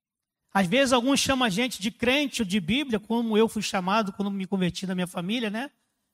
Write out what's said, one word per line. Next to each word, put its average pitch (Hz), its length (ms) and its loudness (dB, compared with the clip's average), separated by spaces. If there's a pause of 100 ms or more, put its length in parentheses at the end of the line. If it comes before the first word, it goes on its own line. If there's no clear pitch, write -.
(540)
às 196 120 4
vezes 247 280 4
alguns 262 260 4
chamam 262 240 2
a 233 60 2
gente 233 300 -2
de 202 100 -4
crente 262 500 0
ou 214 80 -2
de 196 100 0
Bíblia, 220 400 0
como 226 380 -2
eu 226 100 6
fui 220 160 -6
chamado 196 480 0
quando 202 200 -4
me 196 160 -4
converti 185 400 -2
na 185 80 -4
minha 180 120 -2
família, 202 440 -4
né? 233 200 -6 (440)